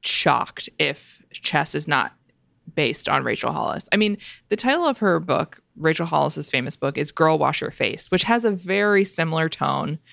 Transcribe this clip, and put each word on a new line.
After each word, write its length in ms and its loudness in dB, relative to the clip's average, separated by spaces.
shocked 760 0
if 540 -4
Chess 420 -2
is 140 -4
not 240 0
based 340 0
on 140 2
Rachel 280 -2
Hollis. 400 -4
I 60 2
mean, 200 2
the 60 0
title 300 0
of 140 0
her 200 4
book, 420 -2
Rachel 300 0
Hollis's 460 0
famous 240 -2
book, 240 -4
is 120 -2
Girl 280 4
Wash 220 0
Your 100 -6
Face, 400 -4
which 120 2
has 220 2
a 60 4
very 520 2
similar 460 0
tone. 480 -2